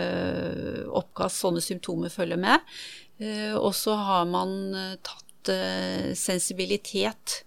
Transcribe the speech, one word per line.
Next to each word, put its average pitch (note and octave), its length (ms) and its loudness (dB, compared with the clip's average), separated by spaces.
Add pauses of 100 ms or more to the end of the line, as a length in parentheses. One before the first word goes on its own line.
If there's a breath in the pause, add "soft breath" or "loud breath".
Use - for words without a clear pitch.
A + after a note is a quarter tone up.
(880)
oppkast, - 540 0
sånne E3+ 200 2
symptomer F3 480 -2
følger E3+ 280 -2
med. G#3+ 220 6 (600 loud breath)
Eh, G#3+ 340 -4
og G3+ 200 2
så G#3+ 220 2
har G3 300 4
man, F#3+ 480 0
eh, F#3+ 300 -6
tatt, - 460 -10
eh, F#3 640 0
sensibilitet, F#3+ 1300 0